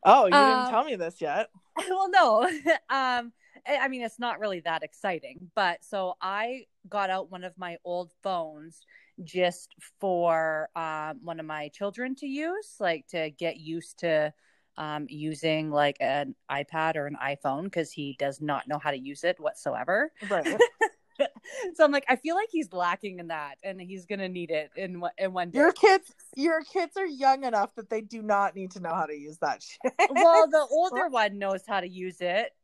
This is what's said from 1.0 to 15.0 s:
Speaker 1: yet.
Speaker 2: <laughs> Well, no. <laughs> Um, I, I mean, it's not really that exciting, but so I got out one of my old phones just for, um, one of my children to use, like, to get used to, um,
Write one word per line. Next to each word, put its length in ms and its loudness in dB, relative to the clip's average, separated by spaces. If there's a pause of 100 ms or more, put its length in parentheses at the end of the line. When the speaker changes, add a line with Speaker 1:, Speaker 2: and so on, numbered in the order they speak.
Speaker 1:
yet. 280 -2 (260)
Speaker 2:
<laughs> 140 -6
Well, 200 0
no. 340 6
<laughs> 460 0
Um, 440 -2 (340)
I, 140 0
I 60 0
mean, 160 -6
it's 160 -8
not 200 -4
really 220 -4
that 220 -2
exciting, 720 -8
but 280 0
so 380 -4
I 440 -6 (240)
got 200 -2
out 220 -4
one 120 -12
of 140 -14
my 260 -10
old 300 -6 (100)
phones 580 -6 (420)
just 520 -2 (240)
for, 760 0
um, 460 -6
one 160 -10
of 60 -10
my 240 -8
children 460 -8
to 120 -12
use, 520 -6
like, 280 -2
to 240 -4
get 260 -6
used 420 -12
to, 340 0 (440)
um, 320 -6